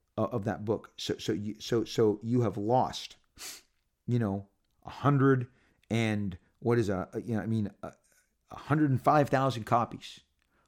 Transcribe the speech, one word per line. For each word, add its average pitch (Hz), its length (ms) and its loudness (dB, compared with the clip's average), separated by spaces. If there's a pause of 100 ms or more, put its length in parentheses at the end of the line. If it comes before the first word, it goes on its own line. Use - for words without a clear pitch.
(160)
uh, 110 80 0
of 107 220 -2
that 104 180 -4
book. 107 320 -2
So, - 220 -4
so - 140 -2
you, 104 260 -6
so, 113 260 -2
so 107 380 2
you 120 180 0
have 107 160 0
lost, 107 600 -2 (920)
you 120 120 0
know, 98 280 -2 (400)
a - 40 -14
hundred 135 580 2 (420)
and, 104 460 -2 (240)
what 120 180 2
is 104 100 2
a, 92 200 -2 (160)
you 113 120 -4
know, 98 60 -2
I 90 40 -6
mean, 110 240 0 (120)
a, 80 100 -14 (580)
a - 60 -14
hundred 156 340 2
and 127 120 2
five 147 260 6
thousand 131 360 0
copies. - 560 -2 (480)